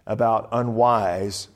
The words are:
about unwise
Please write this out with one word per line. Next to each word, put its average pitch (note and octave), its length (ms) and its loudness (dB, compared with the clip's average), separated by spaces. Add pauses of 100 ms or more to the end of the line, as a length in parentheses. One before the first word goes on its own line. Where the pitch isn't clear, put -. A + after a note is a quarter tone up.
about A2 460 0
unwise A2+ 1040 0